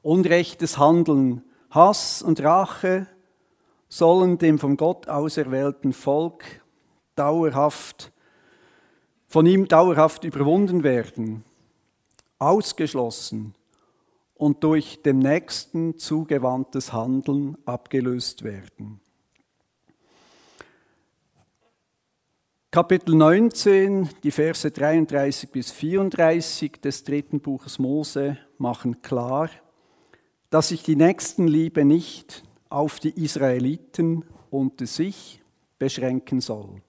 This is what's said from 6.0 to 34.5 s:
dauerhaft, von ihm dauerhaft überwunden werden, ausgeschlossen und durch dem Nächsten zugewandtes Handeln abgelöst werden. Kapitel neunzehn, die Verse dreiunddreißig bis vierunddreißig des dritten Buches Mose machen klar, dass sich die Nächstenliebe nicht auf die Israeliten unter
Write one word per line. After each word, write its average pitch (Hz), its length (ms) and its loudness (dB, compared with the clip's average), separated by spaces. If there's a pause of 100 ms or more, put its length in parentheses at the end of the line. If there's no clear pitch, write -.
dauerhaft, 147 960 -2 (1120)
von 160 200 2
ihm 190 220 4
dauerhaft 160 560 4
überwunden 165 600 0
werden, 113 640 -4 (920)
ausgeschlossen 131 1160 -4 (800)
und 147 280 0
durch 156 380 0
dem 135 180 2
Nächsten 160 760 -2
zugewandtes 135 960 -4
Handeln 135 720 -4
abgelöst 123 800 -6
werden. 104 560 -16 (3750)
Kapitel 170 460 2
neunzehn, 196 960 4 (120)
die 147 100 -2
Verse 156 380 -2
dreiunddreißig 147 800 -2
bis 127 220 -8
vierunddreißig 170 1040 -2 (100)
des 139 220 -8
dritten 143 340 -4
Buches - 400 -10
Mose 143 580 -4 (200)
machen 120 440 -6
klar, 131 480 -4 (1000)
dass 156 180 2
sich - 160 -6
die 156 140 2
Nächstenliebe 160 880 2
nicht - 580 0 (260)
auf 143 300 -4
die 160 240 -6
Israeliten 147 1000 -2 (240)
unter 135 360 -4